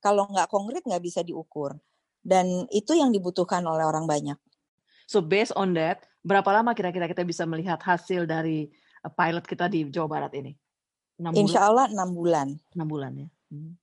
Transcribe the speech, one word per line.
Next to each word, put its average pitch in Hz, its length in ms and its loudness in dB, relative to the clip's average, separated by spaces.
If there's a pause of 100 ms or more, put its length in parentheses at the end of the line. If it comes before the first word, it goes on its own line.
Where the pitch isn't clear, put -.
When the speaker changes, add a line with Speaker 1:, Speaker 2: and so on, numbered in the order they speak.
Speaker 1:
Kalau 202 240 4
nggak 190 240 0
konkret, 220 320 -2
nggak 180 240 -4
bisa 175 160 -4
diukur. 156 560 -8 (420)
Dan 180 480 2
itu 214 320 -2
yang 254 160 4
dibutuhkan 180 480 0
oleh 160 240 0
orang 156 160 0
banyak. 147 320 -2 (720)
Speaker 2:
So, 202 160 2
based 196 320 0
on 190 240 0
that, 160 240 -2 (160)
berapa 196 320 4
lama 226 240 4
kira-kira 175 320 -2
kita 175 160 -2
bisa 170 240 -4
melihat 165 320 -4
hasil 175 480 0
dari, 160 400 -2 (360)
eh, 160 80 -10
pilot 165 360 -2
kita 180 240 -2
di 160 160 -2
Jawa 151 320 -4
Barat 143 160 -8
ini? 143 160 -10 (640)
Enam 170 160 -6
bulan? 202 160 4
Speaker 1:
Insya 175 160 4
Allah 233 240 6
enam 190 240 -2
bulan. 170 360 0 (280)
Speaker 2:
Enam 165 160 -4
bulan 139 240 -6
ya. 139 120 -14 (280)
Hmm. 160 160 -14 (120)